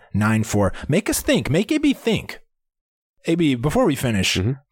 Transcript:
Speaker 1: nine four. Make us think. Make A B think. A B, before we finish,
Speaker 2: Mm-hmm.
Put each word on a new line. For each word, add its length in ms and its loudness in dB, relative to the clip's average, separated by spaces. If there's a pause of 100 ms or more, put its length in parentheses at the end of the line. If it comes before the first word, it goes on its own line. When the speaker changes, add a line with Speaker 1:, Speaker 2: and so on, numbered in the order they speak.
(120)
Speaker 1:
nine 320 2
four. 280 0 (160)
Make 200 0
us 140 -2
think. 280 0
Make 220 0
A 60 0
B 160 2
think. 460 -4 (840)
A 80 0
B, 200 2
before 320 0
we 100 2
finish, 400 0
Speaker 2:
Mm-hmm. 160 0 (200)